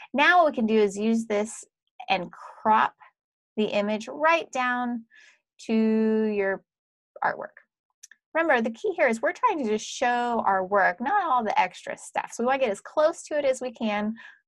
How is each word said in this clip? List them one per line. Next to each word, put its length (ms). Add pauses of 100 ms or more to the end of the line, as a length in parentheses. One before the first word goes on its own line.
(140)
Now 300
what 80
we 40
can 100
do 140
is 180
use 280
this 380 (460)
and 220
crop 640 (640)
the 100
image 420
right 440
down 540 (600)
to 80 (520)
your 380 (600)
artwork. 340 (760)
Remember, 280
the 140
key 200
here 120
is 140
we're 120
trying 300
to 60
just 160
show 600
our 180
work, 380
not 220
all 200
the 160
extra 380
stuff. 340
So 120
we 40
wanna 120
get 100
as 120
close 420
to 140
it 80
as 160
we 100
can, 420 (340)